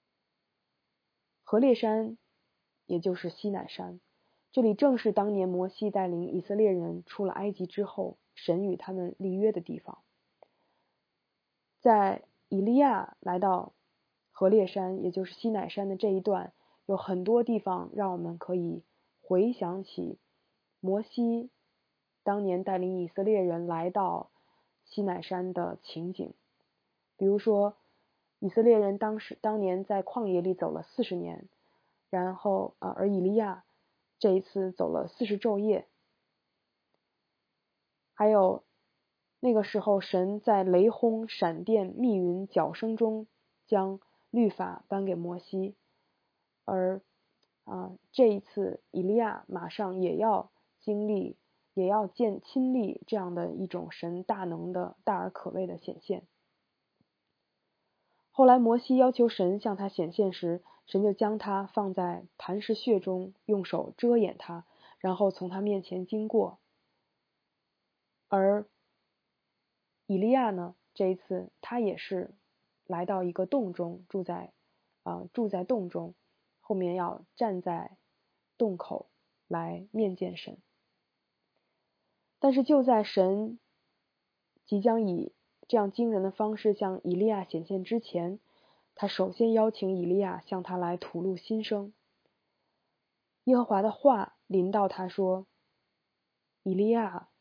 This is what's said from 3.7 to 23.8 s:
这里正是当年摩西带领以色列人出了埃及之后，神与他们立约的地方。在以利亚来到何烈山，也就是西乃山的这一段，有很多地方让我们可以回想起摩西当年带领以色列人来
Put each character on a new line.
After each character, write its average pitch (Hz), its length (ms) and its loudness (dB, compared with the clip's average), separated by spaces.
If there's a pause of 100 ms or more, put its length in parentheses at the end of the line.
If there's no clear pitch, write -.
这 254 100 2
里 214 100 6
正 262 240 4
是 220 160 0
当 208 220 0
年 185 140 0
摩 185 200 -2
西 208 220 -4
带 190 180 0
领 175 240 -4
以 185 80 -2
色 202 140 -6
列 208 180 4
人 170 320 -4
出 - 220 -6
了 - 80 -2
埃 202 180 -4
及 185 140 -8
之 208 180 -4
后， - 320 -8 (180)
神 185 360 0
与 180 60 -2
他 190 180 -10
们 180 240 -6
立 190 160 -4
约 208 180 2
的 175 80 -4
地 - 180 -10
方。 - 200 -18 (1800)
在 208 420 4 (260)
以 196 140 -2
利 233 140 2
亚 269 440 2
来 180 180 -2
到 185 360 0 (560)
何 190 180 4
烈 202 180 6
山， 190 360 -4
也 180 80 -2
就 185 160 -4
是 - 80 -16
西 226 160 -4
乃 190 180 -2
山 196 220 -6
的 190 60 -4
这 214 120 0
一 190 120 2
段， 190 340 -2 (320)
有 196 100 -2
很 185 260 -4
多 233 220 4
地 233 140 0
方 180 360 -4
让 196 180 -2
我 180 40 -6
们 170 220 -8
可 180 160 -6
以 170 280 -4 (380)
回 202 320 2
想 190 320 -6
起 - 340 -10 (640)
摩 196 220 0
西 233 480 -2 (720)
当 202 220 -2
年 185 200 -2
带 190 140 -2
领 185 220 -2
以 170 80 -4
色 - 140 -4
列 208 180 4
人 175 260 -2
来 170 240 -2